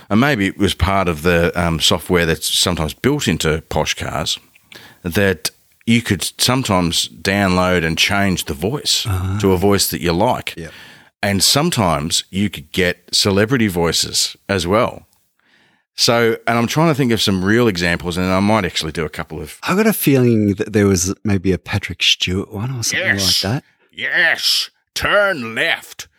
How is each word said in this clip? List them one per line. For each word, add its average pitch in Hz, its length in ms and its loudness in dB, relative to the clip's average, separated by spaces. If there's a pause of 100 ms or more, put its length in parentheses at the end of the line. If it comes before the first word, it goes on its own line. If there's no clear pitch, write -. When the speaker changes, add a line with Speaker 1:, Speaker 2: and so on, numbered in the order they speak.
(120)
Speaker 1:
And 104 80 2
maybe 123 280 2
it - 100 -6
was 92 160 0
part 95 340 0
of 78 140 -2
the, 85 340 4
um, 85 240 0
software 87 460 2
that's 80 320 -2
sometimes 80 380 -2
built 143 320 -2
into 80 420 0
posh 76 240 -2
cars - 460 -6 (640)
that 95 480 0 (340)
you 117 160 2
could 101 220 -2 (160)
sometimes 101 680 0
download 92 760 0
and 80 100 -2
change 98 500 0
the 80 100 -6
voice 98 520 -4
Speaker 2:
Ah. 95 320 -2
Speaker 1:
to 98 140 4
a 90 40 2
voice 98 320 2
that 76 120 -6
you 85 100 0
like. 104 460 -2
Speaker 2:
Yeah. 80 120 -12 (520)
Speaker 1:
And 98 220 0
sometimes 92 880 0
you 95 180 -2
could - 220 -14
get 90 400 -2
celebrity 107 560 2
voices 85 680 -2 (120)
as 92 180 -2
well. 104 400 0 (880)
So, 117 420 2 (100)
and 117 100 -2
I'm 117 100 0
trying 156 220 0
to 147 60 2
think 123 160 2
of 107 100 0
some 92 240 0
real 117 220 4
examples, 87 500 -2
and 92 100 0
I 92 120 2
might 104 260 2
actually 80 280 -4
do 80 120 -4
a 73 40 -6
couple 80 320 -10
of - 200 -14
Speaker 2:
I - 140 -2
got 214 100 2
a 220 80 2
feeling 117 640 4
that 107 180 -6
there 104 140 6
was 95 260 2 (100)
maybe 95 280 0
a 87 80 2
Patrick - 420 -6
Stewart - 500 -2
one 107 200 -8
or 123 120 -8
something 135 240 -4
Speaker 1:
Yes. 98 360 0
Speaker 2:
like 95 100 0
that. 147 100 -4 (280)
Speaker 1:
Yes. 147 800 0 (260)
Turn 160 580 0
left - 540 -6 (100)